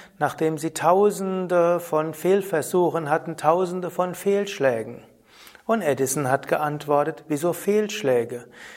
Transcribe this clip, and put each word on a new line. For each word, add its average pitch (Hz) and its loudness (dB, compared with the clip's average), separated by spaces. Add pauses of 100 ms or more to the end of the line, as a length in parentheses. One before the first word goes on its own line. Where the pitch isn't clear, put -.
(180)
nachdem 156 0
Sie 156 -6
tausende 180 2
von 160 -2
Fehlversuchen 170 0
hatten, 156 -2
tausende 180 0
von 180 -2
Fehlschlägen?“ 135 -2 (600)
Und 226 0
Edison 135 0
hat 139 0
geantwortet, 147 -2
„Wieso 156 -2
Fehlschläge? 131 -2 (280)